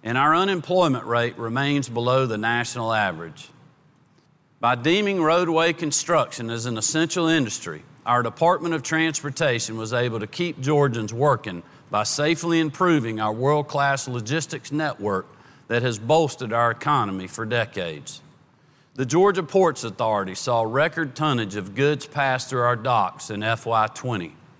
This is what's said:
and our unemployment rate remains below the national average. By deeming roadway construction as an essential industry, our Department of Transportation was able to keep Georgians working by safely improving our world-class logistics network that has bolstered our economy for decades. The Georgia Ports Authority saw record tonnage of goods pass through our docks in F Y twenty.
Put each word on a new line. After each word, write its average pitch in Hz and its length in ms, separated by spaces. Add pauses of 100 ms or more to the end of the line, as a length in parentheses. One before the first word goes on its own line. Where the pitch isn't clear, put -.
and 120 140
our 151 180
unemployment 175 680
rate 120 320
remains 135 500
below 123 380
the 110 120
national 117 540
average. 85 560 (1120)
By 120 160
deeming 180 480
roadway 165 480
construction 143 800
as 117 160
an 117 120
essential 165 520
industry, 104 540 (220)
our 123 160
Department 165 540
of 147 80
Transportation 147 920
was 110 160
able 120 260
to 107 80
keep 170 320
Georgians 127 540
working 117 500 (260)
by 104 140
safely 165 560
improving 143 600
our 107 100
world-class 139 760
logistics 127 640
network 104 520 (440)
that 117 140
has 117 160
bolstered 131 520
our 117 180
economy 107 580
for 113 180
decades. 95 760 (760)
The 131 80
Georgia 180 380
Ports 165 400
Authority 101 520
saw 117 260
record 139 560
tonnage 117 400
of 98 180
goods 143 320
pass 135 420
through 123 120
our 120 160
docks 110 520
in 104 140
F 110 220
Y 113 280
twenty. 101 440 (220)